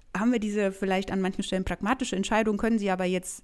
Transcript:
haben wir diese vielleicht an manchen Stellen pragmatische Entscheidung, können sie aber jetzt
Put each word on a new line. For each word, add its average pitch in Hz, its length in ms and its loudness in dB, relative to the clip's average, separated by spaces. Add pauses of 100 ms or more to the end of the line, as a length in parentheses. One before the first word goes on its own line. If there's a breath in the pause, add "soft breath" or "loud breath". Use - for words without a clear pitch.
(180)
haben 226 140 2
wir 240 80 4
diese 208 320 0
vielleicht 190 400 0
an 190 100 0
manchen 190 220 -2
Stellen 190 220 -2
pragmatische 202 500 -2
Entscheidung, 214 420 2
können 226 220 2
sie 202 100 -2
aber 185 160 0
jetzt 180 380 -4